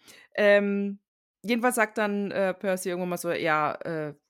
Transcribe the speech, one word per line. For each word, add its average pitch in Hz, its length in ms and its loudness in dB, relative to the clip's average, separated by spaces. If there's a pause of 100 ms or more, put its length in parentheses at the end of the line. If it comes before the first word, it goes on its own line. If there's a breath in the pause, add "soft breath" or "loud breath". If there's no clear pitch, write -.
(360 loud breath)
Ähm, 202 640 4 (440)
jedenfalls 240 320 0
sagt 214 220 0
dann, 202 340 -2
äh, 190 220 0
Percy 185 360 -4
irgendwann 180 200 -4
mal 175 80 -4
so, 170 140 -4
„Ja, 151 520 0
äh, 156 320 -6 (140)